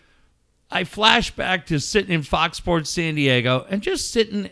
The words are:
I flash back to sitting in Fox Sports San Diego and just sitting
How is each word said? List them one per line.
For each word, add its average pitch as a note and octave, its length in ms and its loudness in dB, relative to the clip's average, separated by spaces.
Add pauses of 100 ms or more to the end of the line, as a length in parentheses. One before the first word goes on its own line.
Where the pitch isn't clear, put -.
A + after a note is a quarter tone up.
(720)
I F3+ 120 -2
flash A3 480 2
back F3+ 340 -4
to D#3 140 0
sitting F#3+ 340 0
in D#3+ 80 0
Fox D#3+ 340 -2
Sports E3+ 340 -2
San D#3+ 260 -2
Diego B2+ 520 2
and G3 140 -4
just - 280 -4
sitting G#3 420 0